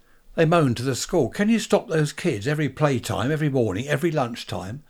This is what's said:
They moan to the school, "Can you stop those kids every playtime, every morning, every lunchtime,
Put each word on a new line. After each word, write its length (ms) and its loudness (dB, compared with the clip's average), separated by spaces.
They 100 4
moan 320 4
to 60 -6
the 120 -2
school, 340 0
"Can 200 0
you 100 4
stop 300 0
those 240 0
kids 340 -4
every 220 0
playtime, 640 0
every 180 0
morning, 400 0
every 220 0
lunchtime, 800 -6